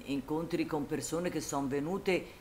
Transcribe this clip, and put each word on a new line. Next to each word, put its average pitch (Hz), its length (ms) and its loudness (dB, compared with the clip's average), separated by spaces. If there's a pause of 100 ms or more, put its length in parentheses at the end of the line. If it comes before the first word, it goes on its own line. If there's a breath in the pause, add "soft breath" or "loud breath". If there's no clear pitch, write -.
incontri 160 600 0
con 147 220 0
persone 160 420 0
che 156 100 0
son 139 280 0
venute 156 580 2 (160 loud breath)